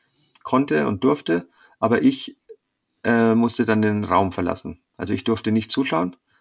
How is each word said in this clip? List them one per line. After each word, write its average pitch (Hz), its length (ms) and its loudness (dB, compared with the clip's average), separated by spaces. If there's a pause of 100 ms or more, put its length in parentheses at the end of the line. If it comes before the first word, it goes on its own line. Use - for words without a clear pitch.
(440)
konnte 143 440 0
und 107 180 -2
durfte. 156 420 0 (320)
Aber 113 220 2
ich, - 340 0 (680)
äh, 113 280 4
musste 117 300 2
dann 107 180 2
den 104 220 0
Raum 92 300 2
verlassen. 87 480 -6 (160)
Also 90 160 -6
ich 107 100 -6
durfte 110 300 -2
nicht 110 180 -2
zuschauen. 143 460 -2 (240)